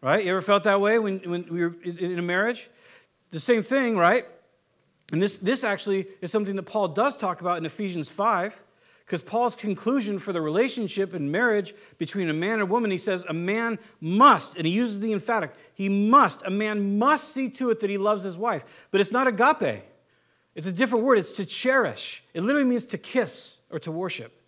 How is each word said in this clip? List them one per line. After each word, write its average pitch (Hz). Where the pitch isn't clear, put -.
Right? 165
You 180
ever 190
felt 202
that 202
way 208
when, 202
when 175
we 170
were 170
in, 175
in 175
a 175
marriage? 190
The 160
same 226
thing, 247
right? 175
And 160
this, 196
this 247
actually 196
is 175
something 202
that 190
Paul 202
does 214
talk 185
about 175
in 165
Ephesians 175
five, 202
cause 196
Paul's 233
conclusion 208
for 190
the 170
relationship 196
in 143
marriage 208
between 175
a 156
man 170
and 220
a 196
woman, 214
he 185
says, 185
A 160
man 208
must, 196
and 170
he 165
uses 214
the 220
emphatic, 208
he 196
must, 208
a 196
man 202
must 294
see 262
to 254
it 226
that 208
he 202
loves 202
his 185
wife. 202
But 196
it's 196
not 254
agape. 220
It's 160
a 190
different 220
word. 254
It's 180
to 202
cherish. 240
It 170
literally 269
means 247
to 151
kiss -
or -
to 165
worship. 160